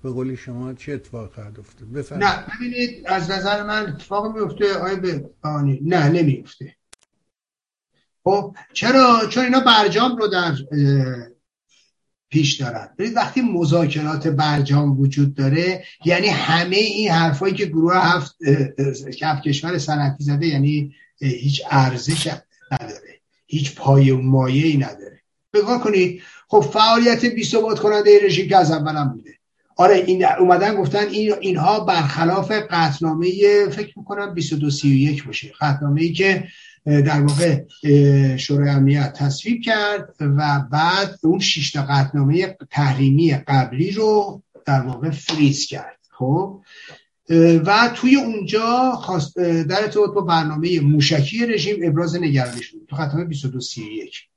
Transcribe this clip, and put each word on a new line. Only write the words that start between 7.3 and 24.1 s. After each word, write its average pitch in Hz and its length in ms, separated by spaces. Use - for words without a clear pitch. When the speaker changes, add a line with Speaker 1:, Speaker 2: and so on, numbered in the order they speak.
Speaker 2:
خب 202 320
چرا؟ 240 480
چون 254 140
اینا 254 160
برجام 233 560
رو 214 120
در، 180 260
اه، 135 640
پیش 147 260
دارن. - 340
ببینید 226 180
وقتی - 240
مذاکرات 160 880
برجام 143 720
وجود 139 340
داره 165 500
یعنی 175 240
همه 170 480
این 208 340
حرفایی 165 440
که 196 120
گروه 160 300
هفت، 175 400
اه، 139 100
اه، 139 160
هفت 156 200
کشور 160 360
صنعتی 147 460
زده 147 220
یعنی، 147 480
اه، 135 100
هیچ 135 400
ارزش 131 560
نداره، - 480
هیچ - 280
پایه 139 400